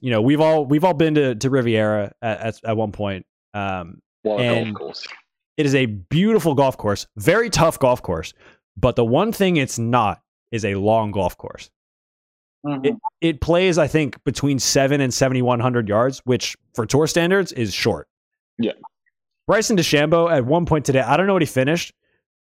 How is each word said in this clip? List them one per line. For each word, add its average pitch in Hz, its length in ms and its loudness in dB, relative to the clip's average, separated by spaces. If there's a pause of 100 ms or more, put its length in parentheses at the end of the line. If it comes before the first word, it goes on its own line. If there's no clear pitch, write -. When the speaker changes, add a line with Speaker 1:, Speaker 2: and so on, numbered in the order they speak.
Speaker 1:
you 127 100 -4
know, 110 100 2
we've 143 200 2
all, 156 240 4
we've 143 180 0
all 185 100 2
been 156 220 2
to, 135 200 2
to 127 140 -2
Riviera 107 720 0
at, 110 180 -4
at, 110 240 -8
at 110 140 -2
one 110 140 -2
point. 98 340 -8 (280)
Um, 95 480 -8 (200)
Speaker 2:
What 107 180 -2
a 127 40 2
Speaker 1:
and 113 320 -2
Speaker 2:
golf - 40 -14 (160)
course. - 120 -16 (500)
Speaker 1:
it 156 80 0
is 139 100 2
a 131 120 2
beautiful 156 680 0
golf 135 220 2
course, 101 300 -4 (100)
very 196 320 2
tough 165 300 2
golf 123 220 2
course. 82 320 -8 (440)
But 120 180 0
the 123 100 2
one 160 280 2
thing 185 240 2
it's 135 220 -2
not 113 420 0 (300)
is 110 140 -6
a 98 100 0
long 107 360 0
golf 95 260 -2
course. - 320 -18 (960)
Speaker 3:
Mm-hmm. 139 200 -4
Speaker 1:
It, 143 100 0 (260)
it 165 200 -2
plays, 175 360 2
I 156 100 2
think, 147 360 -2
between 139 360 -2
seven 139 420 2
and 131 120 -2
seventy-one 123 460 0
hundred 120 280 0
yards, 117 380 0
which 120 320 -2 (160)
for - 120 -4
tour 151 220 2
standards 175 460 0
is 110 200 -4
short. 87 340 -2 (500)
Speaker 2:
Yeah. 113 140 -2 (760)
Speaker 1:
Bryson 214 300 2
DeChambeau 160 540 2
at 139 140 2
one 160 200 2
point 151 200 0
today, 131 160 2
I 123 160 2
don't 185 100 2
know 202 60 2
what 185 80 2
he 156 60 0
finished, 139 460 -2 (520)